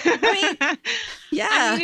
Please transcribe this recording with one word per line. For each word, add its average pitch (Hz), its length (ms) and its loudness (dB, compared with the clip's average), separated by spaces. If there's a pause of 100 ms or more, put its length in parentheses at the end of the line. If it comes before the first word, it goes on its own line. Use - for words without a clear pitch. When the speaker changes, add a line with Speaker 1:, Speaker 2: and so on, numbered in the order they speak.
Speaker 1:
I 403 540 2
mean, 294 180 0 (280)
Speaker 2:
<laughs> - 260 -16
Speaker 1:
yeah. 330 200 0
Speaker 2:
I 262 260 2
mean, 330 60 -2